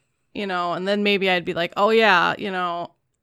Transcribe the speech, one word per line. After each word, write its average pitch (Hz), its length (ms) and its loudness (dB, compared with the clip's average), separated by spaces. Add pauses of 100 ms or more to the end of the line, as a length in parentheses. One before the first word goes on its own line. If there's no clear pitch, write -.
(340)
you 214 120 -6
know, 175 280 -4
and 180 120 -4
then 202 160 0
maybe 196 280 0
I'd 180 140 0
be 180 100 -6
like, 170 220 -4
"Oh, 202 140 4
yeah, 196 480 4
you 202 120 -8
know, 175 400 -6 (320)